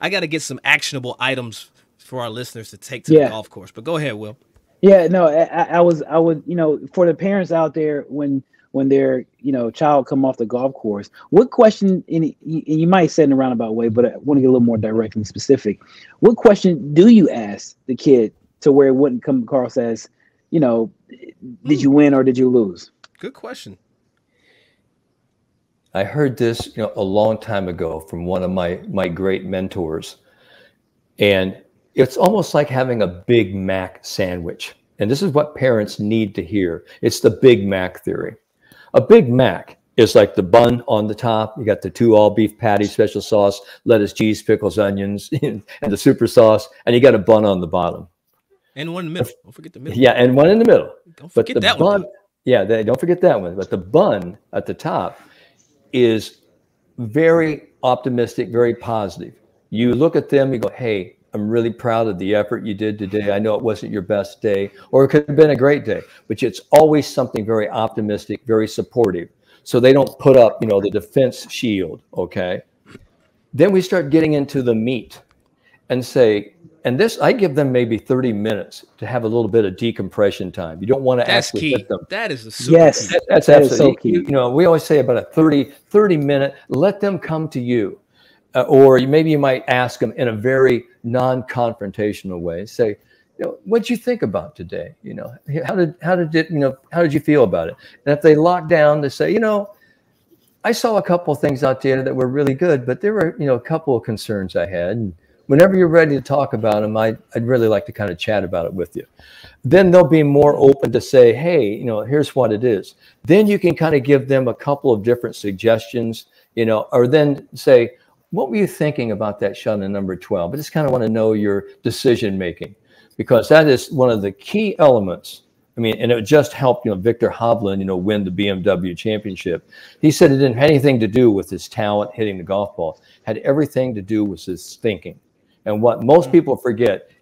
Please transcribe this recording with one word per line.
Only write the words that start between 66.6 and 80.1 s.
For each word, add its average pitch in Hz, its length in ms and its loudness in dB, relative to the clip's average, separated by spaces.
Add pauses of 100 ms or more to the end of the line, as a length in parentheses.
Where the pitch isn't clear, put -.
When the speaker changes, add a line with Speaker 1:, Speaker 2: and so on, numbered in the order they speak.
Speaker 3:
always 151 360 6
something 117 380 -6
very 107 240 -2
optimistic, 107 800 -6
very 110 220 0
supportive. 98 600 -2 (360)
So - 160 0
they 127 120 8
don't 139 260 0
put 135 200 6
up, 110 240 6
you 120 40 -4
know, 101 140 0
the 101 100 -2
defense 117 600 -4
shield, 95 500 -6 (160)
okay? 90 460 -6 (920)
Then 165 180 2
we 190 120 2
start 180 260 -4
getting 156 240 2
into 139 300 -4
the 120 120 0
meat 113 460 -6 (720)
and 123 140 -4
say, 107 500 0 (300)
and 127 140 -2
this, 226 220 -2
I 156 120 2
give 190 220 -2
them 139 160 0
maybe 123 260 0
thirty 127 360 -2
minutes 104 520 -8 (140)
to 110 80 -12
have 120 160 -6
a 110 60 -2
little 117 200 -2
bit 110 160 2
of 92 120 -6
decompression 101 760 -4